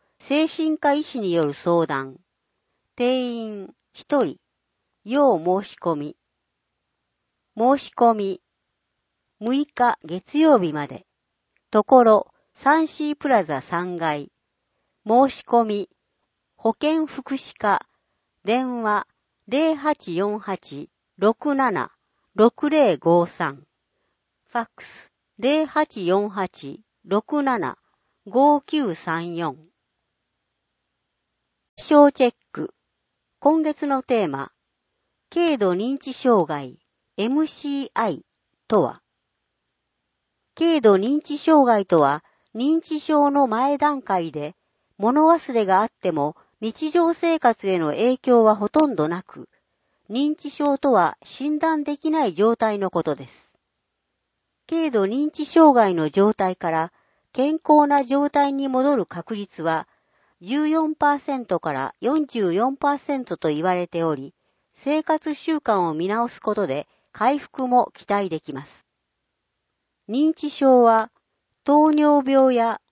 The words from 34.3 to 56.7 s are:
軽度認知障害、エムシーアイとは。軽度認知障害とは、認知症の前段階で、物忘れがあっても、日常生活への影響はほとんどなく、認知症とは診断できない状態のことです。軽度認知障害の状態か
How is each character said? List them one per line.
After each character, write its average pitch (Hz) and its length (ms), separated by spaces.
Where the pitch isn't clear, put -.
軽 330 300
度 185 140
認 240 260
知 262 140
障 214 340
害、 143 320
エ 214 140
ム 302 160
シ 285 380
ー - 100
ア 220 160
イ 139 160
と 214 140
は。 - 220
軽 330 260
度 208 140
認 254 260
知 294 160
障 302 260
害 220 220
と 165 140
は、 147 240
認 302 260
知 311 180
症 294 300
の 277 160
前 254 320
段 294 240
階 170 300
で、 147 240
物 269 300
忘 330 260
れ 214 140
が 190 140
あ 220 40
っ - 60
て 185 200
も、 151 240
日 226 300
常 339 240
生 330 260
活 226 300
へ 185 80
の 160 120
影 226 280
響 240 260
は 214 120
ほ 208 140
と 311 180
ん 247 80
ど 151 120
な 175 140
く、 - 260
認 285 260
知 - 140
症 285 300
と 277 120
は 180 320
診 294 360
断 320 240
で 294 140
き 320 120
な 311 160
い 185 80
状 214 220
態 214 240
の 190 100
こ 165 140
と 151 100
で 135 140
す。 - 260
軽 320 220
度 208 160
認 277 240
知 302 160
障 311 300
害 202 180
の 156 160
状 202 240
態 185 220
か 170 160